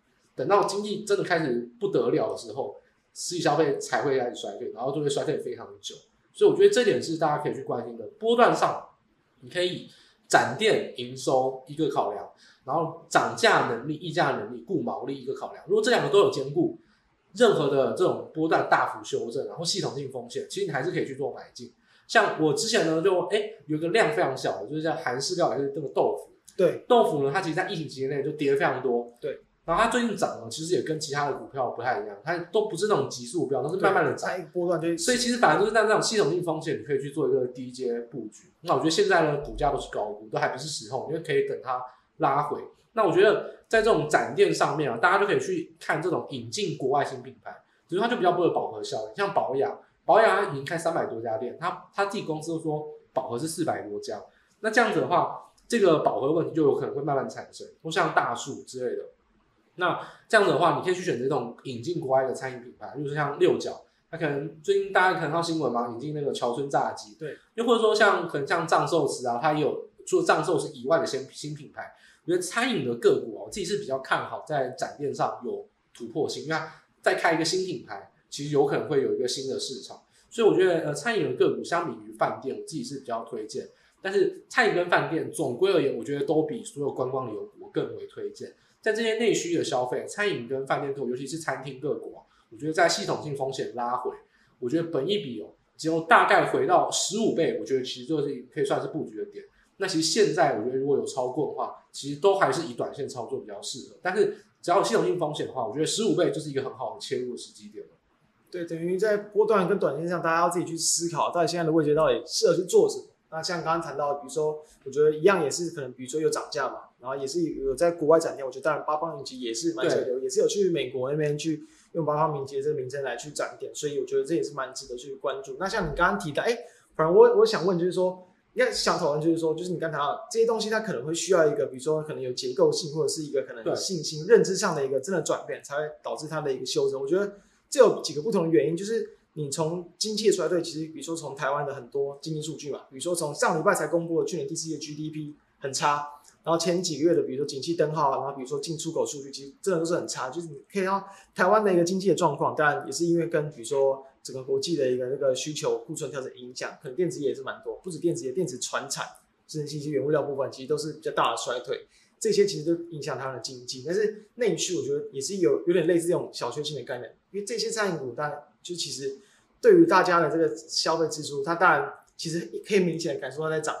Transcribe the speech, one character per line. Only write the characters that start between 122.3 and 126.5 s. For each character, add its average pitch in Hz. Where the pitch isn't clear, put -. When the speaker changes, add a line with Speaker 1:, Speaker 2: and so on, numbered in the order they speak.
Speaker 2:
云 135
集 135
这 147
个 139
名 127
称 139
来 120
去 147
展 135
店， -
所 -
以 143
我 123
觉 135
得 135
这 160
也 143
是 143
蛮 131
值 -
得 123
去 135
关 135
注。 -
那 185
像 190
你 143
刚 175
刚 202
提 160
的， 147
哎， 226